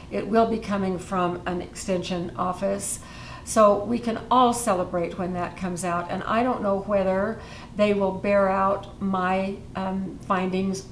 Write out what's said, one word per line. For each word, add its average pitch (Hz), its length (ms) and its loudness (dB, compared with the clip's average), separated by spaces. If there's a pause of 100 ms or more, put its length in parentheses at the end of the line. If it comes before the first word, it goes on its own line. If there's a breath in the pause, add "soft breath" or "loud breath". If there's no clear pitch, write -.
(100)
it 202 180 -4
will 226 180 6
be 226 120 0
coming 190 400 -2
from 175 480 -2
an 180 140 -2
extension 180 760 -4
office. 190 640 -2 (440 loud breath)
So 208 400 6
we 233 160 -2
can 226 180 -4 (100)
all 240 240 6
celebrate 180 680 0
when 180 160 -4
that 175 220 -4
comes 180 280 -4
out, 175 260 -2
and 185 140 -4
I 226 180 2
don't 247 200 0
know 196 180 0
whether 196 580 0 (380 loud breath)
they 208 180 4
will 196 160 2
bear 196 380 4
out 190 520 0
my, 190 560 0 (200)
um, 190 500 -4
findings 185 640 0